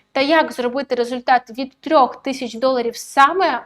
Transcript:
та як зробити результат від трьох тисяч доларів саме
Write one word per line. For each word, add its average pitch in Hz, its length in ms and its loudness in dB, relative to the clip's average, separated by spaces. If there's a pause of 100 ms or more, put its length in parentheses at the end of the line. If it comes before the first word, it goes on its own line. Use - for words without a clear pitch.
(120)
та 262 100 0
як 285 300 2
зробити 247 440 -4
результат 240 540 0
від 262 300 -10
трьох 277 440 2
тисяч 262 300 -6
доларів 233 440 -2
саме 285 680 0